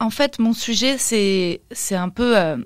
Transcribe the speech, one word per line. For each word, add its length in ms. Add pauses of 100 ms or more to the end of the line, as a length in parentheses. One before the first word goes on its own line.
en 100
fait, 300
mon 120
sujet, 460
c'est, 640 (100)
c'est 240
un 140
peu, 280
euh, 300